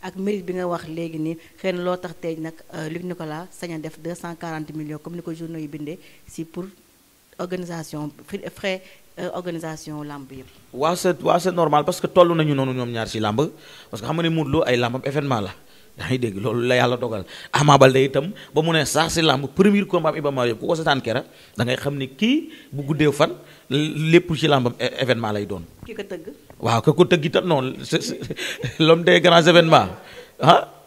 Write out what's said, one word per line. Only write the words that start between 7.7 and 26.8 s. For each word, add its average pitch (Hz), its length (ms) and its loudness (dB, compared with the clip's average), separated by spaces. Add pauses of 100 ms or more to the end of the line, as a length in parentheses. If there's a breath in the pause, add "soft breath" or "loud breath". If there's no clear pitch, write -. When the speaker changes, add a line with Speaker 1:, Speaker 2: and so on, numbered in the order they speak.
Speaker 1:
fi, 202 100 -10 (160)
frais, 185 280 -6 (360 soft breath)
euh, 180 160 -8
organisation 160 680 -10
làmb 139 300 -14
yëpp. 131 140 -18 (260)
Speaker 2:
Waaw, 151 240 0
c'est, 175 260 0
waaw, 165 160 4
c'est 180 140 0
normal, 151 320 2
parce 175 160 -4
que - 60 -4
toll 175 280 4
nañu 156 200 2
noonu 135 180 0
ñoom 123 180 -4
ñaar 113 180 -6
ci 110 120 -6
làmb, 107 200 0 (500 loud breath)
parce 113 100 -10
que 107 60 -10
xam 156 100 -4
nga 170 60 -2
ne 165 80 2
Modou 160 200 -2
Lo 151 140 2
ay 123 120 0
làmbam 120 280 -2
événement 139 360 -2
la, 98 140 -8 (440 soft breath)
yaa 92 100 -10
ngi 131 100 0
dégg, 113 220 -4
loolu 120 260 -2
la 123 100 2
yàlla 123 200 2
dogal. 113 280 -6 (280 loud breath)
Ama 143 240 6
Baldé 131 280 8
itam 139 260 -2 (240 loud breath)
ba 156 80 2
mu 165 100 0
ne 156 140 2
sax 156 280 0
ci 165 80 0
làmb, 143 320 2
premier 202 320 4
combat 160 240 0
am 151 60 -4
Iba 147 140 -2
Mar 131 160 0
Diop, 113 140 -2
ku - 60 -8
ko 175 80 0
seetaan 160 280 0
kera 117 220 -4 (320 soft breath)
da - 80 0
ngay 123 120 -2
xam 143 200 -6
ne 135 100 -6
kii 247 440 0 (220 loud breath)
bu 139 120 -8
guddee 147 280 2
fan, 156 200 2 (360 loud breath)
lépp 160 680 2
ci 139 140 -2
làmbam 127 300 2
é-, 120 240 -4
événement 117 300 0
lay 104 120 -4
doon. 92 180 -10 (220)
Speaker 1:
Ki 226 100 -14
ko 208 80 -10
tëgg. 170 300 -14 (260)
Speaker 2:
Waaw, 113 220 0